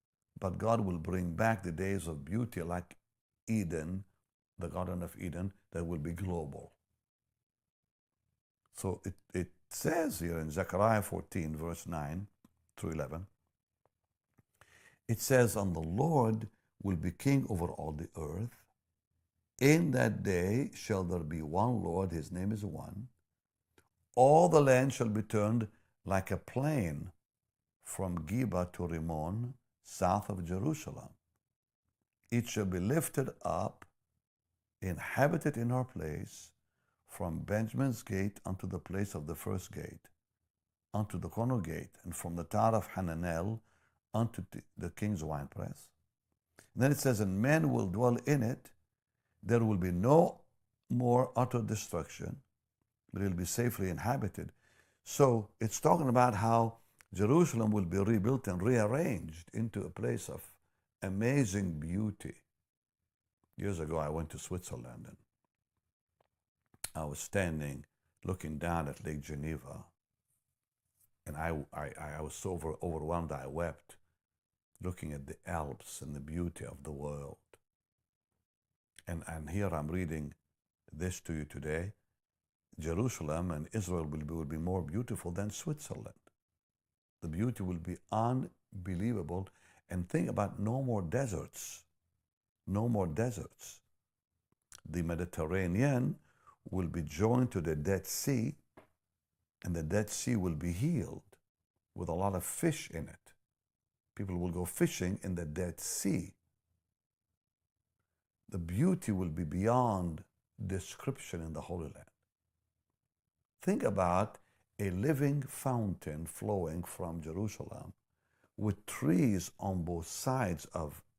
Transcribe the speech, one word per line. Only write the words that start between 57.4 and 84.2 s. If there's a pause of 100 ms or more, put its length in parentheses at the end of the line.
will
be
rebuilt
and
rearranged
into
a
place
of (480)
amazing
beauty. (1200)
Years
ago,
I
went
to
Switzerland,
and (1800)
I
was
standing (380)
looking
down
at
Lake
Geneva, (1400)
and
I,
I, (280)
I
was
so
over-,
overwhelmed
I
wept, (880)
looking
at
the (100)
Alps
and
the
beauty
of
the
world. (1700)
And,
and
here
I'm
reading (580)
this
to
you
today. (880)
Jerusalem
and
Israel
will
be,